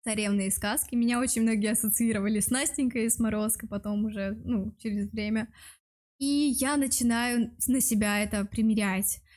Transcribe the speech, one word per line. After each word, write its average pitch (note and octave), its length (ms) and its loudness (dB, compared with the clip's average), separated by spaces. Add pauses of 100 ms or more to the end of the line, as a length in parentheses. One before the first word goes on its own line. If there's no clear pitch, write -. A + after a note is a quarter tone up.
«Царевны G3+ 440 0
из - 80 -2
сказки». A3 400 -4
Меня A#3+ 240 2
очень A#3+ 220 0
многие A3 300 2
ассоциировали A3 680 0
с - 100 -2
Настенькой B3+ 560 0
из A3+ 140 0
«Морозко», G#3+ 480 0
потом G#3 380 -2
уже, G3 260 -4 (120)
ну, G#3 380 -2
через G3+ 300 -2
время. A3 360 -2 (720)
И C#4 80 -4
я C#4+ 500 2
начинаю A#3+ 760 2 (160)
на B3+ 120 4
себя G#3 420 2
это G#3 220 -2
примерять. G3+ 760 0 (160)